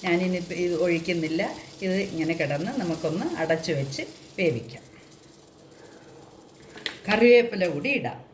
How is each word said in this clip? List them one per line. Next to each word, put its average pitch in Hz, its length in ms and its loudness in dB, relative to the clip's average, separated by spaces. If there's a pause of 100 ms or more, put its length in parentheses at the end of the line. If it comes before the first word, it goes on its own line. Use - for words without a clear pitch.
ഞാനിനി 180 320 2
ഇത് 175 380 -2
ഒഴിക്കുന്നില്ല. 170 800 0 (280)
ഇത് 185 100 -2
ഇങ്ങനെ 165 420 -2
കിടന്ന് 160 460 -2
നമുക്കൊന്ന് 180 560 -4
അടച്ചു 160 360 -2
വെച്ച് 139 300 -4 (360)
വേവിക്കാം. 139 440 -2 (2250)
കറിവേപ്പില 226 580 6
കൂടി 147 220 -2
ഇടാം. 135 460 -4